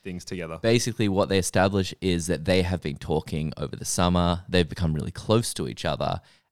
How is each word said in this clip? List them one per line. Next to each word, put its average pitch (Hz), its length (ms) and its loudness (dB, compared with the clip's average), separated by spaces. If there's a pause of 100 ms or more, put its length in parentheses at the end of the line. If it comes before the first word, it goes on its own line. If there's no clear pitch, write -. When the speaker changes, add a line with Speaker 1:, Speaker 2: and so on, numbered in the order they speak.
Speaker 1:
things 90 200 -10
together. 80 380 -8
Speaker 2:
Basically, 113 460 2
what 95 200 2
they 98 100 2
establish 95 600 2
is 87 280 0
that 80 160 -2
they 92 180 4
have 87 180 0
been 73 160 -4
talking 78 600 -4
over - 180 -8
the - 100 -12
summer. 90 640 2
They've 90 200 2
become 80 260 -2
really - 160 -4
close - 440 0
to 80 120 -4
each - 180 -8
other. 80 360 -2 (320)